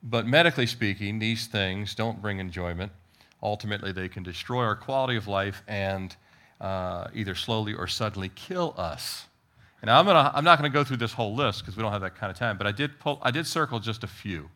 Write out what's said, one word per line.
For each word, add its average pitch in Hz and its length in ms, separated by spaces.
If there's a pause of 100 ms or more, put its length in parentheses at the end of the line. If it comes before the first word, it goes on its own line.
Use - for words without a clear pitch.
but 117 260
medically 143 400
speaking, 104 520
these 113 300
things 101 480
don't 110 260
bring 101 160
enjoyment. 90 540 (500)
Ultimately, 104 480
they 92 180
can 92 140
destroy 123 400
our 107 140
quality 131 400
of 107 100
life 98 400
and, 98 480 (460)
uh, 92 520
either 98 220
slowly 107 400
or 90 140
suddenly 98 400
kill 175 500
us." - 480 (560)
And 107 80
I'm 151 160
gonna, 151 280
I'm 143 100
not 170 140
gonna 147 120
go 143 140
through 131 120
this 120 160
whole 110 220
list 123 300
'cause 95 120
we 110 60
don't 107 100
have 104 80
that 95 160
kind 101 140
of 90 80
time, 113 180
but 101 100
I 104 60
did 143 260
pull, 143 240
I 123 80
did 156 160
circle 143 320
just 107 260
a 101 40
few. 82 480